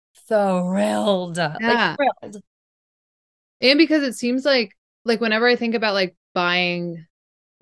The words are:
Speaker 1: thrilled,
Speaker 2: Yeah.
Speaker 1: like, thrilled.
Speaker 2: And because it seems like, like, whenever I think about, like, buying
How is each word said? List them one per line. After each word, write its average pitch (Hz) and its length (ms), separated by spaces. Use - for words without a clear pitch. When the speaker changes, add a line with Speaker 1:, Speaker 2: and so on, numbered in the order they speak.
Speaker 1:
thrilled, 196 1080
Speaker 2:
Yeah. 160 200
Speaker 1:
like, 214 300
thrilled. 214 460
Speaker 2:
And 277 160
because 302 260
it 247 120
seems 254 300
like, 254 300
like, 226 160
whenever 226 260
I 240 80
think 233 200
about, 214 180
like, 190 220
buying 175 720